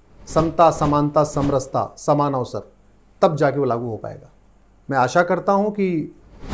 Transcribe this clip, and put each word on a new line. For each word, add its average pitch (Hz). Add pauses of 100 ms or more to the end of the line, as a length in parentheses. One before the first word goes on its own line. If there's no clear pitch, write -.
(260)
समता, 160
समानता, 147
समरसता, 139
समान 147
अवसर, 117 (500)
तब 165
जाके 143
वो 139
लागू 120
हो 113
पाएगा। - (600)
मैं 135
आशा 127
करता 180
हूं 202
कि 185 (400)